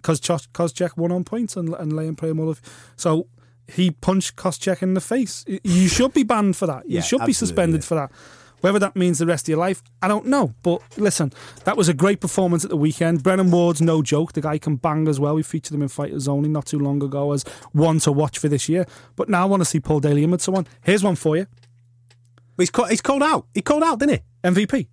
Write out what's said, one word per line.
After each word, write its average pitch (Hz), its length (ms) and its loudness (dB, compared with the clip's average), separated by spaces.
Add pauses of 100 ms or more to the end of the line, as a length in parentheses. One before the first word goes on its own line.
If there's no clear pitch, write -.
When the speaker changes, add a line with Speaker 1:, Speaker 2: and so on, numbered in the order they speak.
Speaker 1:
'cause 160 200 0
Josh - 300 -2
Koscheck 170 460 -4
won 170 160 -2
on 180 120 -2
points 226 320 -6
and, 165 180 -4
and 156 180 -6
Liam 156 240 -4
Premolov. 160 440 -4 (360)
So 160 300 0 (400)
he 180 240 0
punched - 460 -2
Koscheck - 460 -4
in 185 120 0
the 190 80 -2
face. 240 440 -4
Y-, 190 180 -6
you 185 240 4
should 254 260 2
be 285 80 4
banned 214 340 2
for 196 100 -2
that. 139 220 -6
You - 80 -4
Speaker 2:
Yeah, 170 60 0
Speaker 1:
should - 160 0
be - 60 0
Speaker 2:
absolutely, - 100 2
Speaker 1:
suspended 165 480 0
Speaker 2:
yeah. - 60 -10
Speaker 1:
for 165 80 -2
that. 143 160 -4 (500)
Whether 196 160 2
that 196 180 -2
means 180 220 2
the 165 80 0
rest 170 180 -2
of - 60 -6
your 156 80 0
life, 180 240 -2 (180)
I 185 80 0
don't 208 180 0
know. 247 360 2
But 175 180 0 (160)
listen, 185 360 0 (320)
that - 120 0
was 180 140 4
a 165 40 2
great 196 260 2
performance 175 440 0
at - 60 -8
the - 60 -2
weekend. 160 460 0
Brennan 190 280 2
Ward's 170 320 4
no 160 200 2
joke. 151 300 0
The 156 80 -4
guy 151 160 -4
can 151 200 -4
bang 156 320 0
as 139 120 0
well. 147 140 0
We 156 80 0
featured 151 320 -8
him 147 80 -2
in 139 60 -2
Fighters 143 400 -6
Only 143 200 0
not 151 180 -2
too 151 120 -4
long 143 240 -2
ago 143 300 -2
as 139 100 -2 (300)
one 160 280 4
to 151 120 2
watch 143 260 0
for 151 100 -2
this 143 220 -2
year. 175 160 0 (300)
But - 120 -4
now 185 140 2
I - 40 2
wanna 196 200 2
see 156 140 -2
Paul 151 200 0
Daly 143 240 2
in 165 60 2
with 180 100 0
someone. 190 260 -2 (160)
Here's 190 220 2
one 185 120 2
for 156 200 0
you. 190 100 -2 (1080)
Speaker 2:
He's 180 140 0
ca-, 240 180 0
he's 220 140 0
called 277 220 2
out. 311 280 0
He - 80 -2
called 302 220 2
out, 320 160 2
didn't 277 180 2
he? - 60 -6 (220)
Speaker 1:
M 180 100 2
V 202 120 2
P. 214 260 -2